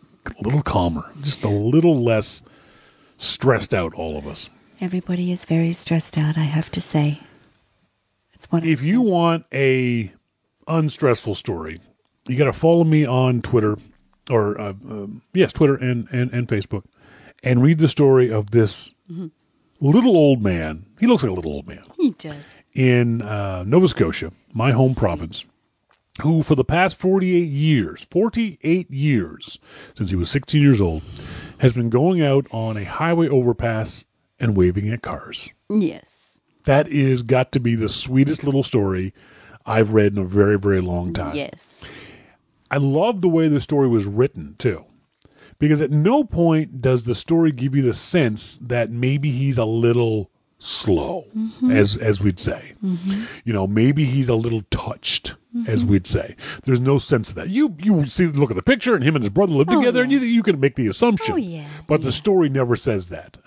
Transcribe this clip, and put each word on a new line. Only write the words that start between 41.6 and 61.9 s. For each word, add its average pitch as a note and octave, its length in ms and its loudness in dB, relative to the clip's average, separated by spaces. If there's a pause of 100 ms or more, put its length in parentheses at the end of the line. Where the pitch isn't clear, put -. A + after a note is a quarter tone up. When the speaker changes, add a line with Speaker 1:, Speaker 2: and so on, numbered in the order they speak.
Speaker 1:
I C#3 80 -2
love D#3+ 440 0
the F3+ 80 2
way D#3+ 180 4
the C#3+ 140 2
story C#3 260 2
was A2+ 180 2
written, G2+ 520 -2
too. - 260 -4 (760)
Because D3+ 220 2
at C#3+ 80 0
no F3+ 340 2
point D#3+ 580 0
does B2+ 240 0
the A#2+ 100 -2
story E3 360 2
give C3 240 -4
you C#3+ 60 2
the B2 120 2
sense - 640 -2
that A#2+ 340 -4
maybe C3+ 400 -2
he's C3 260 -2
a A#2 80 0
little A#2 640 0 (300)
slow, C#3+ 680 -2 (100)
Speaker 2:
Mm-hmm. A3+ 360 -2
Speaker 1:
as, G#2+ 260 2
as G#2+ 240 0
we'd G2 180 0
say. - 340 -6 (100)
Speaker 2:
Mm-hmm. F#3+ 400 -4 (220)
Speaker 1:
You A#2 80 -2
know, G2 120 0
maybe A#2+ 400 2
he's C3 240 0
a A#2+ 60 2
little A2+ 340 -2
touched, - 680 -6 (320)
as G#2+ 160 0
Speaker 2:
Mm-hmm. G2 80 0
Speaker 1:
we'd F#2+ 160 2
say. - 280 -2 (280)
There's B2 180 2
no C#3 180 2
sense A#2 300 0
of - 60 -12
that. F2+ 140 -8
You, A#3 300 0
you F3 280 2
see, F3 200 0
look C#3+ 240 0
at G#2 40 -6
the F2+ 80 -4
picture, B3 300 2
and D3+ 100 0
him D#3 120 2
and C3 80 0
his G2+ 80 -2
brother F3+ 220 2
live D3 160 2
Speaker 2:
Oh, E4 100 4
Speaker 1:
together, B3 240 2
and B3+ 80 -2
Speaker 2:
yeah. C#4+ 80 4
Speaker 1:
you, B3+ 80 -2
you A#3 160 2
can E3 160 2
make C3+ 160 2
the A#2+ 120 0
assumption. A#3+ 460 0
Speaker 2:
Oh, F#4 40 -2
yeah, E3 300 -8 (200)
Speaker 1:
But - 140 2